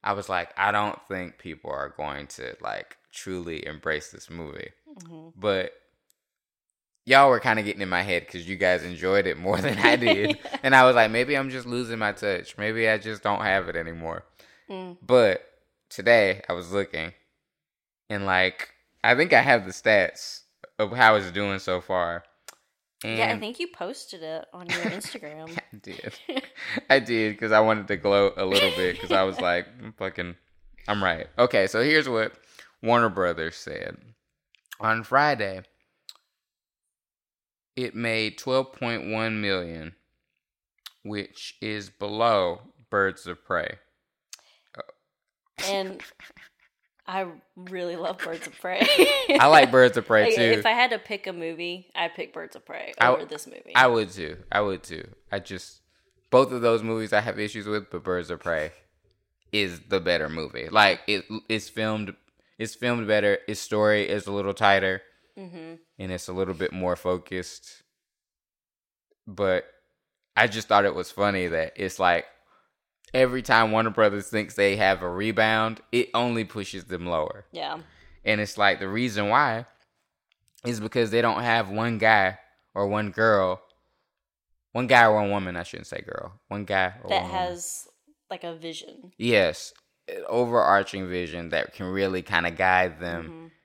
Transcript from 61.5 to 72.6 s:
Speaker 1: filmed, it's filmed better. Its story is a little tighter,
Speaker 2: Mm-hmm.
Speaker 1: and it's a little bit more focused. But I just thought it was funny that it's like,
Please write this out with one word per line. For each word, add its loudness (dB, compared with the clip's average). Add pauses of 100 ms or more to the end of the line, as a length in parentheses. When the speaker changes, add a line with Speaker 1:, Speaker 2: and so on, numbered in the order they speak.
Speaker 1:
filmed, -4 (460)
it's -8
filmed -4
better. 2
Its -6
story 2
is -4
a -10
little -4
tighter, 2 (360)
Speaker 2:
Mm-hmm. -18 (240)
Speaker 1:
and -8
it's -10
a -12
little -4
bit -4
more -2
focused. -8 (1400)
But -2 (720)
I 6
just -6
thought 6
it 2
was -6
funny 0
that -2
it's -6
like, 2 (880)